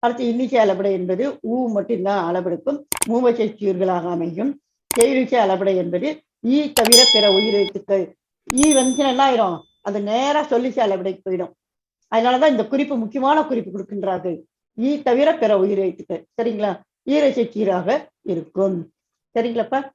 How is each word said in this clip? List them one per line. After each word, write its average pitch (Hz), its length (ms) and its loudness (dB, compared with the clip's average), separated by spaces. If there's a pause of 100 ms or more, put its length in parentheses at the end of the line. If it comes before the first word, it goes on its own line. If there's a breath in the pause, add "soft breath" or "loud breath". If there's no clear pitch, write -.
அடுத்து 240 240 0
இன்னிசை 247 320 0
அளபடை 196 340 2
என்பது 185 320 -2 (200)
ஊ 247 260 -2
மட்டும்தான் 196 540 -2
அளபெடுக்கும், 180 540 -4 (280)
மூவசை 233 420 0
சீர்களாக 185 640 -2
அமையும். 175 420 -4 (380)
செயலிசை 254 480 2
அளபடை 190 380 2
என்பது 175 320 -2 (340)
ஈ 247 140 2 (140)
தவிர 233 320 4
பிற 214 280 4
உயிரெழுத்துக்கள். 196 720 0 (440)
ஈ 277 220 2
வந்துச்சுன்னா 262 420 2
என்ன 254 140 2
ஆயிரும்? 220 300 2 (280)
அது 202 180 -6
நேரா 262 420 0
சொல்லிசை 254 380 0
அளபடைக்கு 190 400 -2
போயிடும். 180 300 -6 (600)
அதனாலதான் 254 420 4
இந்த 220 140 0
குறிப்பு, 277 300 -2
முக்கியமான 262 460 0
குறிப்பு 233 280 -4
கொடுக்கின்றார்கள், 185 640 -6 (420)
ஈ 240 120 -2 (120)
தவிர 277 320 2
பிற 233 260 2
உயிரெழுத்துக்கள். 190 600 -2 (100)
சரிங்களா? 214 400 -2 (360)
ஈரசை 269 380 2
சீராக 196 520 0 (280)
இருக்கும். 185 520 -2 (580)
சரிங்களாப்பா? 233 440 -2 (160)